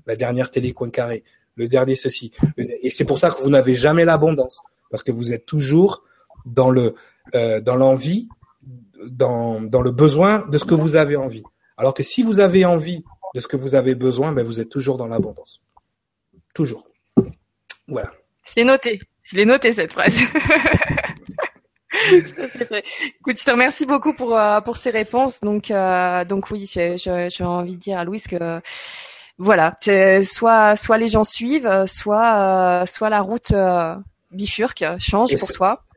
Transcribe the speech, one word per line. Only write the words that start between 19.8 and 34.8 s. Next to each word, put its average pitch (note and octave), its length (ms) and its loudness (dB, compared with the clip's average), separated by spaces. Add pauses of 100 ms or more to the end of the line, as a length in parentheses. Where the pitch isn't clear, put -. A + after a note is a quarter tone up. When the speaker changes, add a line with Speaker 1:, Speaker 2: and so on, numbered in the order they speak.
Speaker 2:
phrase. A3+ 320 2
<laughs> A#3 60 -2 (2000)
Ça, C4 120 -8
c'est A#3+ 200 -10
vrai. G#3 140 -6 (380)
Écoute, B3 180 -4
je - 60 -4
te C#4 60 2
remercie B3+ 360 0
beaucoup C#4+ 280 0
pour, A#3 220 -2
euh, G#3+ 240 2
pour A3 160 -8
ces - 140 -4
réponses. A#3 500 -2
Donc, G#3 300 -4
euh, F3+ 540 0
donc G3 260 -6
oui, G3+ 200 -10
j'ai, F3 260 -2
j'ai, F3 340 -4
j'ai F3+ 140 -8
envie F3 300 -4
de F3 60 -16
dire F#3+ 180 -6
à F3 60 -6
Louise G3+ 220 -8
que, E3+ 340 -6 (800)
voilà, F3+ 320 4 (100)
t'es, G3 420 4
soit, G#3+ 540 4
soit A3 220 0
les A3+ 100 0
gens G#3+ 160 2
suivent, A#3 600 0
soit, F#3+ 960 2
euh, F#3 40 -2
soit G#3+ 240 -4
la G#3 100 2
route, G#3 320 -6
euh, F3+ 420 0 (360)
bifurque, G3+ 540 -6 (140)